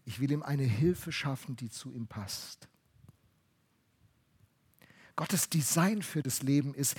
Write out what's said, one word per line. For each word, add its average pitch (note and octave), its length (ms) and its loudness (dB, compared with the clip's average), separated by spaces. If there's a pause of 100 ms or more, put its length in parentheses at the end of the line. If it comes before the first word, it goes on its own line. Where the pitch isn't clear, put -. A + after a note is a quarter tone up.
Ich A2 160 -8
will C#3 100 2
ihm D3 120 2
eine C#3 220 0
Hilfe D3+ 460 2
schaffen, C#3 460 -4
die A#2 140 -10
zu - 200 -12
ihm B2 160 -8
passt.“ - 640 -10 (2500)
Gottes - 320 0
Design F3 540 4
für D#3 200 -2
das C3 200 -2
Leben C#3 320 4
ist, C#3 240 0